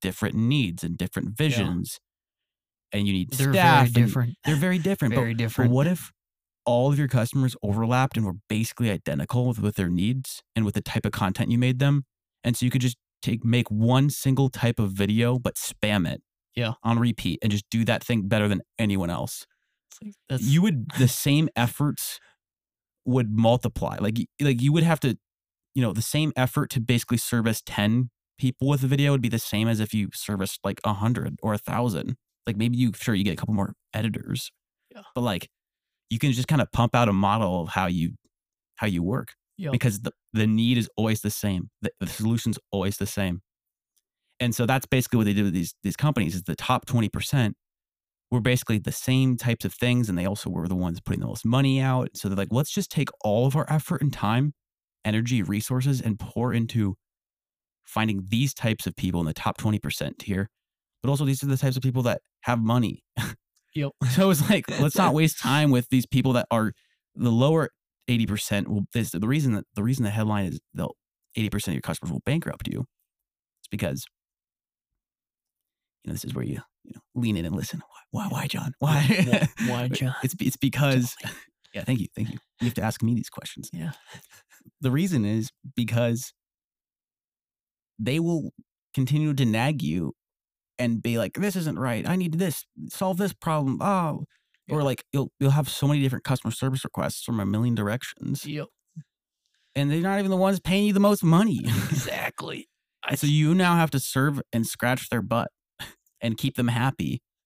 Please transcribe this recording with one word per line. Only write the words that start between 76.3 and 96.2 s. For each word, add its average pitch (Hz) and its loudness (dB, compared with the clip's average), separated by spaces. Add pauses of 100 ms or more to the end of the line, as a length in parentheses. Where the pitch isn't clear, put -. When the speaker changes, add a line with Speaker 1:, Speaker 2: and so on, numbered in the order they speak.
Speaker 1:
where 62 -4
you, 69 -6 (220)
you - -20
know, - -20 (140)
lean 117 -2
in 82 -4
and 82 -4
listen. - -8 (300)
Why, - -6
why, 127 -4
why, 139 -4
John? - -6
Why? 151 2 (100)
Speaker 2:
Why, 226 0
why, 123 -2
Speaker 1:
<laughs> 131 -2
Speaker 2:
John? 131 -2 (100)
Speaker 1:
It's, 131 -4
it's - -2
because, 131 2
Speaker 2:
Tell - -12
me. - -18 (360)
Speaker 1:
yeah, 98 -8
thank 127 0
you. 90 -6
Thank 110 -4
you. - -12 (240)
You 120 0
have 123 -2
to - -2
ask 113 -4
me 117 0
these 113 -4
questions. - -16
Speaker 2:
Yeah. 165 -8 (880)
Speaker 1:
The 131 0
reason 147 2
is 110 -2 (240)
because 117 0 (1700)
they 165 0
will 170 -2 (420)
continue 147 2
to 135 2
nag 120 0
you 80 -2 (640)
and 117 0
be 117 0
like, 98 -4
"This 185 -2
isn't 151 -2
right. 120 -2
I 175 0
need 175 -2
this. 170 -2 (240)
Solve 190 -4
this 196 -2
problem." 147 -2
Oh. 175 0 (440)
Or, 151 0
Speaker 2:
Yeah. - 0
Speaker 1:
like, 135 -2
you'll, 139 -2
you'll 139 4
have 139 2
so - -2
many 147 2
different 127 -2